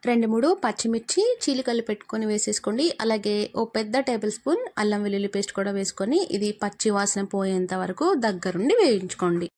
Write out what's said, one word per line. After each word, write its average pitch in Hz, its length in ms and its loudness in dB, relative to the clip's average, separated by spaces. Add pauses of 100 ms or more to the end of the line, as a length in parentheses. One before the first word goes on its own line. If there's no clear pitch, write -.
రెండు 233 240 4
మూడు 233 180 4 (140)
పచ్చిమిర్చి 226 580 -2 (220)
చీలికలు 254 440 0
పెట్టుకొని 220 420 -4
వేసేసుకోండి. 214 540 -2 (200)
అలాగే 214 300 0 (260)
ఓ - 20 0 (120)
పెద్ద 220 220 -2 (120)
టేబుల్ 220 280 0
స్పూన్ 349 260 0 (200)
అల్లం 208 240 2
వెల్లుల్లి 202 280 -2
పేస్ట్ 196 240 -2
కూడా 196 200 -2
వేసుకొని 196 420 0 (160)
ఇది 208 140 0 (120)
పచ్చి 208 340 -2
వాసన 202 260 0 (120)
పోయేంత 190 480 0
వరకు 185 240 -2 (200)
దగ్గరుండి 190 560 0
వేయించుకోండి. 180 680 2 (100)